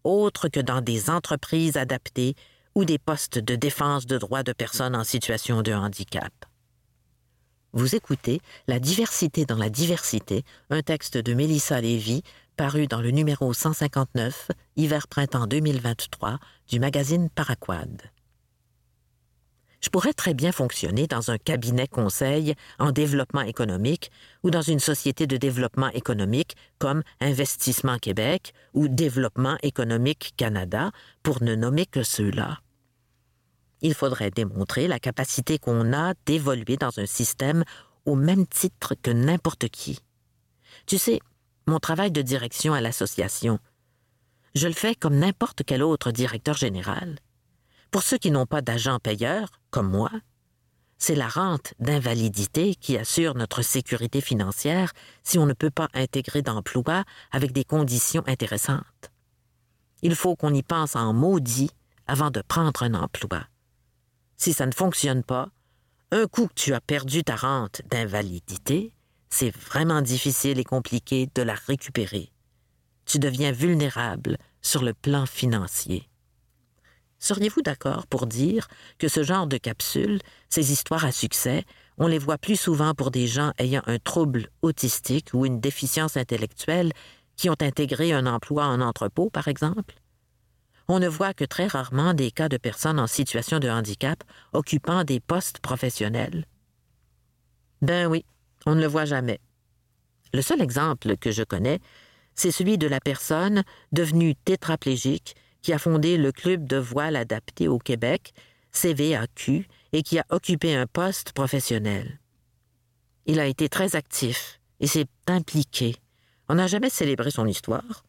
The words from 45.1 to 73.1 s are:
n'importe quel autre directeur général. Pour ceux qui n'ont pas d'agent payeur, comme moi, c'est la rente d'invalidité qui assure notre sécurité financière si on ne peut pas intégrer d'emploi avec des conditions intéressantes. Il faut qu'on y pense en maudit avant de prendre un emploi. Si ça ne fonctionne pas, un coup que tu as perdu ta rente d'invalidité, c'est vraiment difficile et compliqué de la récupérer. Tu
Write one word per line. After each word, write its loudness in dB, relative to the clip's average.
n'importe 2
quel 2
autre 2
directeur -2
général. -4
Pour 2
ceux 2
qui 0
n'ont 4
pas 0
d'agent 0
payeur, -2
comme 0
moi, 0
c'est 0
la 2
rente -2
d'invalidité 0
qui -2
assure 0
notre -2
sécurité -2
financière 0
si 0
on 6
ne 4
peut 0
pas -2
intégrer -2
d'emploi -2
avec 0
des 0
conditions 0
intéressantes. -4
Il 2
faut 2
qu'on 2
y 4
pense -2
en 2
maudit 4
avant 2
de -2
prendre 2
un 2
emploi. -4
Si 2
ça 0
ne 0
fonctionne 0
pas, -2
un 4
coup 0
que -8
tu 0
as 0
perdu -2
ta -2
rente -2
d'invalidité, -4
c'est 0
vraiment 0
difficile 0
et 0
compliqué -2
de 2
la 0
récupérer. -4
Tu 0